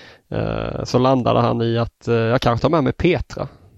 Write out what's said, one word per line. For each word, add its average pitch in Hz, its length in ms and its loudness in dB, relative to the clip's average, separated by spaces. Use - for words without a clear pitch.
eh, 110 500 -4
så 123 140 0
landade 120 420 2
han 117 220 0
i 117 160 -2
att, - 300 -8
eh, 117 60 2
"Jag 113 260 2
kanske 117 220 0
tar 139 80 2
med 151 140 2
mig 127 80 0
Petra - 560 -2